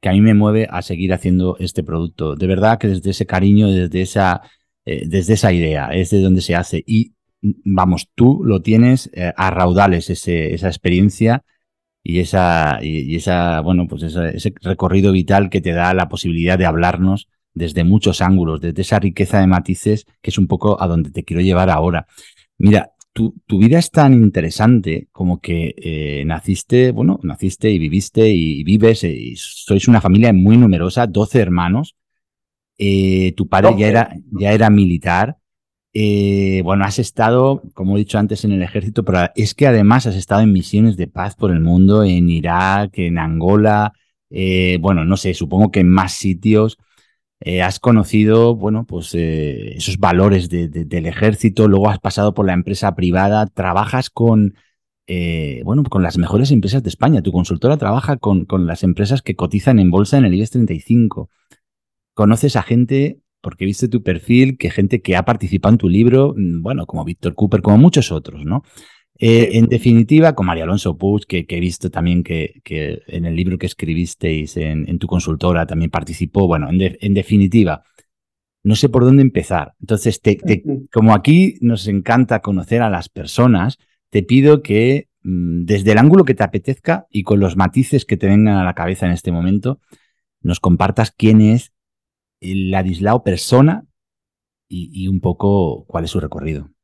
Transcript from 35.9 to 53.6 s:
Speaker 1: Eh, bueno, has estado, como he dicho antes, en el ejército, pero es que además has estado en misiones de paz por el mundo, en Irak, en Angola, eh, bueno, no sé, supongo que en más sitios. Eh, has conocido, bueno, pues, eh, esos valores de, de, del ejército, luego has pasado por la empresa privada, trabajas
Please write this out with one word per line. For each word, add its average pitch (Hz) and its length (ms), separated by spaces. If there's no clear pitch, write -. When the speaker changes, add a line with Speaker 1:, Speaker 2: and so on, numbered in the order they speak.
Speaker 1:
Eh, 101 720
bueno, 98 220
has 101 140
estado, 127 640
como 98 240
he - 20
dicho 104 200
antes, 104 260
en 104 60
el 95 100
ejército, 104 420
pero 90 320
es 110 200
que 143 100
además 120 400
has 101 100
estado 101 260
en 107 120
misiones 104 420
de 87 120
paz 98 280
por 98 160
el 85 100
mundo, 95 420
en 90 260
Irak, 92 680
en 85 180
Angola, 104 760
eh, 92 500
bueno, 85 240
no 92 140
sé, 92 160
supongo 92 380
que 101 80
en 90 100
más 92 240
sitios. 107 640
Eh, 90 200
has 90 180
conocido, 110 720
bueno, 107 320
pues, 87 300
eh, 76 600
esos 92 200
valores 92 520
de, 85 180
de, 80 160
del 80 220
ejército, 104 640
luego 98 200
has 95 100
pasado 101 340
por 101 120
la 92 60
empresa 92 440
privada, 98 520
trabajas 101 600